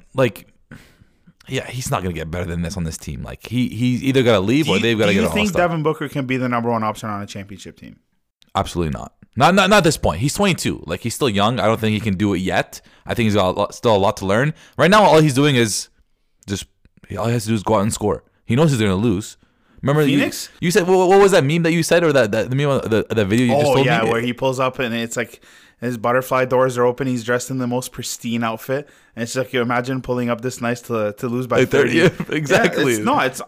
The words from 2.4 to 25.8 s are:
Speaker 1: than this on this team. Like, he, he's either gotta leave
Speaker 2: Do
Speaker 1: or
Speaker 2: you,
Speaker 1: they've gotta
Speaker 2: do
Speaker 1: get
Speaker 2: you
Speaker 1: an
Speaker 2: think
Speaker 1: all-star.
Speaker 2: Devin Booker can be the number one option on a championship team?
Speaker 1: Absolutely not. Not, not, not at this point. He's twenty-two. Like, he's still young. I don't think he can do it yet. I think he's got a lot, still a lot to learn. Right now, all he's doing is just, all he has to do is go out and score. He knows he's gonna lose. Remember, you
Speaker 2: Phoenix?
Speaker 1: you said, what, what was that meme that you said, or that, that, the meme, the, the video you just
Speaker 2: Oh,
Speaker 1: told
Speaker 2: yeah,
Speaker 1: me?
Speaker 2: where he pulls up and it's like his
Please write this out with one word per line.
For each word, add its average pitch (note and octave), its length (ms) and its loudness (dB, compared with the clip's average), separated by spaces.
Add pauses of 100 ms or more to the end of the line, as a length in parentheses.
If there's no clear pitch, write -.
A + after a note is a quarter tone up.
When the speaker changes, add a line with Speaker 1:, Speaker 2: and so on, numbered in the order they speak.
Speaker 1:
than E2+ 160 -6
this E2 160 -6
on F2 60 -6
this D#2+ 140 -8
team. C2+ 260 -12
Like, - 240 -16
he, A#2+ 220 -2
he's B2 340 -2
either C3+ 180 2
gotta A2+ 200 4
leave C3 240 2
Speaker 2:
Do A#2+ 80 0
Speaker 1:
or - 20 2
Speaker 2:
you, G2 80 0
Speaker 1:
they've A#2 160 2
gotta G#2 120 2
Speaker 2:
do G2 40 2
Speaker 1:
get G2 60 2
Speaker 2:
you - 60 2
Speaker 1:
an - 60 -2
Speaker 2:
think G#3+ 140 0
Speaker 1:
all-star. F3 220 0
Speaker 2:
Devin E3+ 120 -4
Booker D3+ 280 -4
can C#3+ 160 -6
be B2+ 120 -2
the B2+ 120 -2
number A#2+ 200 -2
one A2+ 140 -2
option G#2+ 260 -6
on G2+ 140 -8
a - 20 -12
championship G2 540 -16
team? - 180 -20 (560)
Speaker 1:
Absolutely F2 380 -2
not. A1+ 220 -10 (240)
Not, D3+ 180 6
not, F#3+ 140 4
not G#3+ 80 6
at F#3+ 80 4
this D#3+ 120 2
point. E2+ 240 -2
He's C#3+ 120 0
twenty-two. D#3+ 540 -2
Like, F2 140 -6
he's A2+ 140 -6
still C#3+ 140 0
young. G#2+ 300 0
I F#2 80 0
don't A2 120 2
think G#2+ 140 0
he G#2+ 80 -2
can G#2+ 160 -2
do G2+ 160 2
it F2+ 60 0
yet. F#2 420 -4 (240)
I - 80 -4
think A2+ 120 0
he's G#2 100 2
got F#2+ 140 4
a F#2 100 -2
lot, G2+ 160 -2
still A#2 200 2
a - 20 4
lot G2 200 2
to G2 80 -8
learn. A#2 280 0 (240)
Right D#3 140 4
now, G#3+ 120 6
all D#3+ 180 8
he's D3+ 140 4
doing C#3+ 200 4
is A#2 320 0 (600)
just, G2+ 180 -6 (520)
all G#2+ 100 -2
he A#2 60 0
has A#2+ 100 -2
to G#2 60 -8
do A2+ 60 2
is G2+ 80 -2
go A2 120 0
out G2+ 60 2
and A2+ 120 -2
score. G2 300 -2 (220)
He A2+ 120 -2
knows D#3 140 4
he's B2+ 80 0
gonna G2+ 160 2
lose. A2 420 -2 (440)
Remember, D3 200 0
you C#3+ 160 2
Speaker 2:
Phoenix? E4 320 -4 (120)
Speaker 1:
you F3 100 0
said, E3+ 160 2
what, F#3 220 4
what G3 120 8
was G3 120 8
that F3 100 6
meme D#3 180 0
that E3 120 2
you E3+ 100 2
said, E3+ 200 4
or D#3+ 80 4
that, B2 200 4
that, A2 180 -2
the B2+ 60 -2
meme, C#3 240 0 (100)
the, G#2+ 180 2
the A2 180 0
video A#2 200 2
you A#2+ 60 2 (100)
just D3 100 2
Speaker 2:
Oh, B2+ 40 4
Speaker 1:
told C3+ 100 2
Speaker 2:
yeah, A#2+ 180 2
Speaker 1:
me? A2 60 0
Speaker 2:
where A#2 120 0
he B2 120 -4
pulls C3 260 -2
up C3 200 -2
and A#2+ 160 -2
it's A#2 200 -6
like - 280 -8 (360)
his B2 180 -6